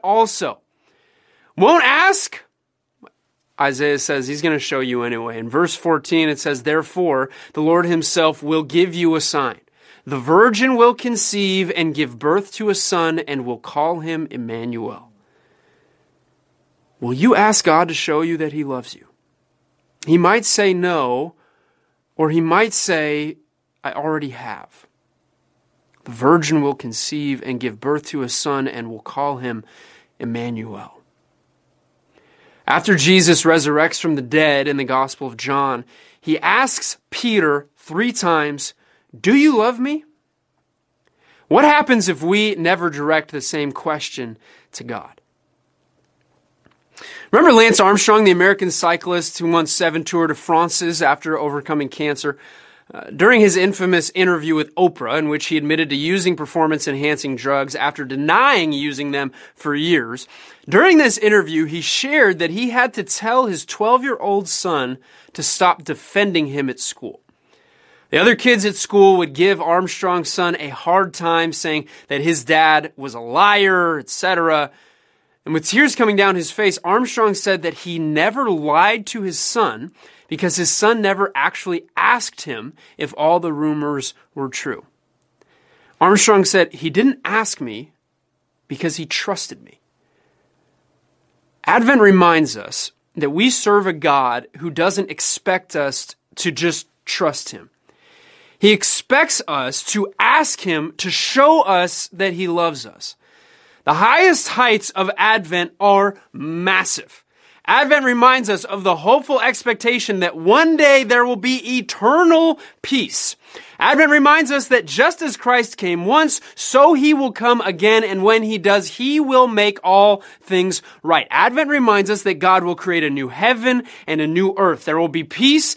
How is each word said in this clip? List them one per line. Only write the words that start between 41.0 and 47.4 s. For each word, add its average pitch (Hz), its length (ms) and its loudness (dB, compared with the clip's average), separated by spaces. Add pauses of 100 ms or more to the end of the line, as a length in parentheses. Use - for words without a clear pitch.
What 226 160 4
happens 294 440 4
if 151 140 -4
we 208 320 0
never 175 340 -2
direct 151 440 -2
the 147 80 -8
same 143 320 -6
question 143 680 -8 (340)
to - 120 -16
God? 113 360 -14 (2000)
Remember 285 200 6